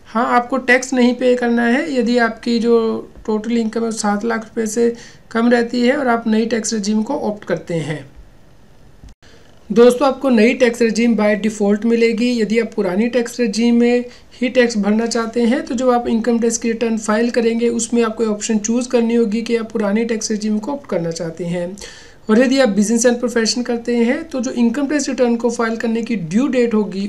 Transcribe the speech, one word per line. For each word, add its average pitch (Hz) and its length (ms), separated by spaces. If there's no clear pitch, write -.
हाँ, 233 220
आपको 247 320
tax 254 340
नहीं 247 220
पे 247 200
करना 240 300
है 277 300
यदि 240 240
आपकी 226 400
जो 233 200
total 220 320
income 226 240
है 233 40
वो 226 80
सात 208 320
लाख 226 200
रुपये 226 220
से 233 260
कम 226 180
रहती 240 320
है 247 160
और 269 100
आप 233 200
नई 220 200
tax 226 260
regime 214 300
को 277 180
opt - 240
करते - 300
हैं। 147 300
दोस्तों, 240 380
आपको 262 240
नई 233 240
tax 233 260
regime 226 340
by 208 160
default 208 440
मिलेगी। 233 460
यदि 220 280
आप 226 160
पुरानी 202 340
tax 240 300
regime 233 360
में 240 300
ही 254 160
tax 240 280
भरना 208 300
चाहते 226 360
हैं 269 220
तो 269 100
जब 254 160
आप 240 180
income 233 300
tax 233 180
की 233 140
return 226 280
file 226 320
करेंगे 233 400
उसमें 233 320
आपको 226 240
option 214 320
choose 240 300
करनी 233 260
होगी 233 260
कि 233 140
आप 220 160
पुरानी 208 340
tax 226 260
regime 214 280
को 285 120
opt 277 180
करना 170 240
चाहते 165 340
हैं। 175 280
और 220 100
यदि 269 200
आप 262 100
business 214 360
and 240 140
profession 233 440
करते 240 340
हैं 247 320
तो 262 100
जो 254 140
income 240 340
tax 285 220
return 247 260
को 233 160
file 226 260
करने 226 240
की 233 140
ड्यू 190 340
date 240 240
होगी 196 360